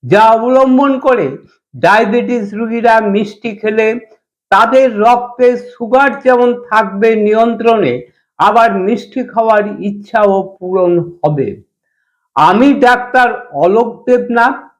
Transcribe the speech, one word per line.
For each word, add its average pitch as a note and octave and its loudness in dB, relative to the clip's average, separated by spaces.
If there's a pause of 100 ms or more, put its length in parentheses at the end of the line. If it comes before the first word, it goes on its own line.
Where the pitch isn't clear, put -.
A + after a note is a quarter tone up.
যা F3+ 2
অবলম্বন C4 2
করে A#3+ 0 (460)
ডায়াবেটিস G#3+ 0
রোগীরা A3+ -2 (140)
মিষ্টি G#3 -4
খেলে A3 -2 (640)
তাদের A#3 4 (100)
রক্তে A#3+ 0 (180)
সুগার B3+ 0 (120)
যেমন B3 2 (140)
থাকবে G#3+ -2 (160)
নিয়ন্ত্রণে, A3 0 (460)
আবার A3 2 (100)
মিষ্টি G#3 -4
খাওয়ার A3 0 (180)
ইচ্ছাও G3+ -2 (140)
পূরণ F3+ -2 (180)
হবে। C#3+ -4 (880)
আমি F#3 2 (120)
ডাক্তার B3 2 (320)
অলোক G#3+ 0 (140)
দেবনাথ। A#3+ 0 (240)